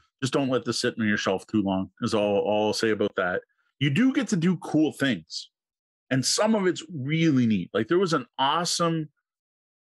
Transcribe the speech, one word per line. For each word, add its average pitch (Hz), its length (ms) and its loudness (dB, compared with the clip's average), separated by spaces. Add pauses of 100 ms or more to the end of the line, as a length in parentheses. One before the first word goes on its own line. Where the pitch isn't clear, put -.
(200)
Just 131 120 -2
don't 139 160 0
let 127 160 0
this 120 160 -2
sit 120 180 -2
on 113 80 0
your 104 120 2
shelf 95 280 -2
too 110 160 0
long 95 280 -2 (100)
is 113 140 -2
all, 104 240 2
all 107 280 0
I'll 104 60 0
say 110 180 0
about 104 240 -2
that. 92 280 -2 (360)
You 143 120 0
do 240 220 4
get 269 160 -2
to 208 80 0
do 170 200 2
cool 151 340 0
things. 117 600 -6 (600)
And 131 140 0
some 220 320 2
of 196 100 0
it's 160 160 0 (100)
really 143 540 2
neat. 98 260 0
Like, 107 140 0
there 175 120 2
was 185 140 2
an 135 140 -2 (100)
awesome 165 720 -2 (920)